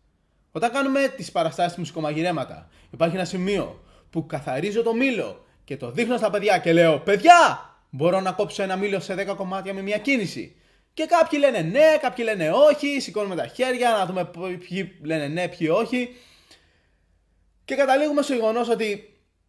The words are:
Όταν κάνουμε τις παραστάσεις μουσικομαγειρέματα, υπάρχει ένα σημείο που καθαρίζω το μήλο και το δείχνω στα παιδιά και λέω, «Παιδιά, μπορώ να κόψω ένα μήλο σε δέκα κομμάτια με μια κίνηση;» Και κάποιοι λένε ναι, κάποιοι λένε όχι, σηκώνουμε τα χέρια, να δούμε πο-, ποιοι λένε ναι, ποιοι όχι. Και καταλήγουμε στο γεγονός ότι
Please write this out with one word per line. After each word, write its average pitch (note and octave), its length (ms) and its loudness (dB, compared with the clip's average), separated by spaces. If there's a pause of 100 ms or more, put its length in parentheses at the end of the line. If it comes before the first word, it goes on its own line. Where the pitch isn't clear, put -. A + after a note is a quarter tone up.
(520)
Όταν A3+ 200 -2
κάνουμε C4+ 460 0
τις F#3+ 140 -12
παραστάσεις E3+ 460 -2
μουσικομαγειρέματα, D#3 920 -6 (220)
υπάρχει E3 240 0
ένα F#3 100 -4
σημείο F3+ 580 -4 (260)
που D#3 160 -6
καθαρίζω D#3 580 -4
το A3+ 100 0
μήλο A3+ 520 -4 (180)
και C3+ 140 -12
το B2 140 -10
δείχνω A#3 260 -2
στα G#3 120 0
παιδιά G3+ 280 2
και E3 160 2
λέω, E3 260 6
«Παιδιά, C4+ 680 4 (200)
μπορώ E3+ 300 0
να F#3+ 120 -4
κόψω G3+ 320 -4
ένα F#3+ 120 -4
μήλο F#3+ 240 -4
σε F#3+ 140 -8
δέκα F#3+ 200 -6
κομμάτια F#3+ 400 -8
με G3 80 -10
μια G3+ 160 -4
κίνηση;» G#3 580 -4 (400)
Και D#4+ 100 -4
κάποιοι D#4+ 360 2
λένε B3 200 2
ναι, C#4+ 400 4
κάποιοι B3 260 -4
λένε F3+ 240 0
όχι, C#4+ 480 4
σηκώνουμε G3+ 360 -4
τα C3 120 -4
χέρια, B3 420 0
να G#3 160 2
δούμε F3+ 200 -4
πο-, F3+ 320 -10 (100)
ποιοι F#3 340 -8
λένε D3+ 260 -2
ναι, E3+ 200 -4
ποιοι E3+ 240 -2
όχι. A#3+ 440 0 (1500)
Και C4+ 100 -6
καταλήγουμε C#4+ 460 2
στο C#4 120 -2
γεγονός A3+ 360 0
ότι G#3 500 -4 (300)